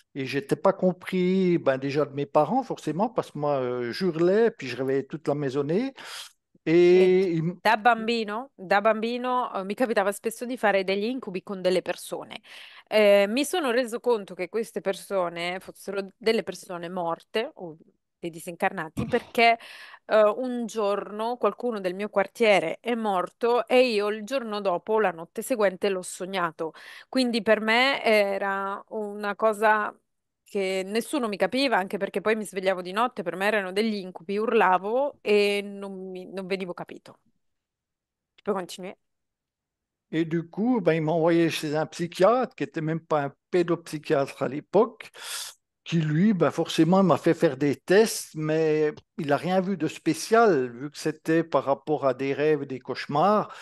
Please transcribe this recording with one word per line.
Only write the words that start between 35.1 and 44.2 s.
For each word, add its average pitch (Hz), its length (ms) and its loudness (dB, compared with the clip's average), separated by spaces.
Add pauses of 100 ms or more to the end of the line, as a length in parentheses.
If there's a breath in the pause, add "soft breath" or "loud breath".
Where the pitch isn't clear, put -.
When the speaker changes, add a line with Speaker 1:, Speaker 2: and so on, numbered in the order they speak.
Speaker 2:
e 202 420 2
non 196 480 -12
mi, 185 220 -12
non 190 140 -8
venivo 185 280 -6
capito. - 440 -16 (1300)
Poi 202 100 0
continui. 185 420 -10 (1160)
Speaker 1:
Et 160 120 0
du 165 240 -4
coup, 233 320 0
ben, 160 140 4
ils 165 80 0
m'ont 156 120 0
envoyé 170 360 4
chez 151 240 -4
un 156 120 0
psychiatre 190 680 0
qui - 100 -6
était 160 160 -6
même 156 200 -2
pas 147 240 0
un 139 100 -8 (160)
pédopsychiatre 160 920 -2